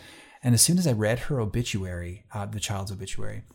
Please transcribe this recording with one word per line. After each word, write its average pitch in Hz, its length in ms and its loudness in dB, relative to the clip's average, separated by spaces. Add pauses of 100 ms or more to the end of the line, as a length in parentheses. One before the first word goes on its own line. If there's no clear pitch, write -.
(420)
And 120 120 6
as 113 80 6
soon 175 160 6
as 180 80 2
I 131 60 4
read 107 280 2
her 139 200 -2
obituary, 95 920 -4
uh, 101 140 -6
the 107 140 -8
child's 101 320 -6
obituary, 104 520 -4 (100)